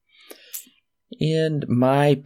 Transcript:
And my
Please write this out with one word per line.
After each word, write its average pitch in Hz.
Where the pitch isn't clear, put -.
And 156
my 139